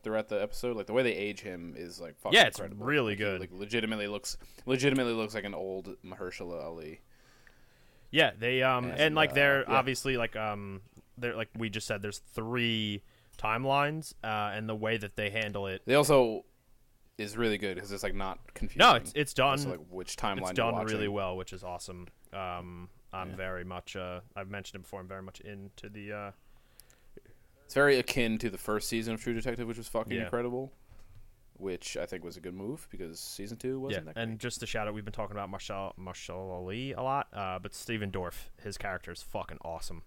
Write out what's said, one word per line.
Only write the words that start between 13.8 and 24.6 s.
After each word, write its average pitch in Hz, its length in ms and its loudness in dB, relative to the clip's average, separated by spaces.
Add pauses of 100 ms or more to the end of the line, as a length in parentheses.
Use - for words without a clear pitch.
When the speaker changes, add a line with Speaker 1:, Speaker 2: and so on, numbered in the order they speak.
Speaker 2:
uh, 104 300 0
and 110 140 -4
the 110 60 0
way 110 240 2
that 101 180 -6
they 104 140 0
handle 101 360 -2
it. 95 200 -4
Speaker 1:
They 123 80 6
also 135 500 8 (720)
is 104 200 -4
really 113 220 4
good 92 200 -2
'cause 98 140 -8
it's, 98 100 -4
like, 95 120 0
not 95 240 -2 (160)
confusing - 240 -2
Speaker 2:
No, 233 180 10
it's, - 180 -2
it's 147 200 0
done. 135 200 6
Speaker 1:
as 143 100 0
to, 135 60 -2
like, 85 100 -6 (100)
which 92 260 -8
timeline 101 240 0
Speaker 2:
It's 92 80 -2
Speaker 1:
you're 92 60 -2
Speaker 2:
done 117 200 4
Speaker 1:
watching. 110 220 0
Speaker 2:
really 104 120 0
well, 95 280 -2
which 92 160 -8
is 90 120 -12
awesome. 90 420 -10 (280)
Um, 90 540 -8 (240)
I'm 92 180 -6
Speaker 1:
Yeah. 92 60 -8
Speaker 2:
very 92 280 -6
much, 90 320 -10
uh, 90 240 -6 (160)
I've 98 140 -8
mentioned 101 300 -10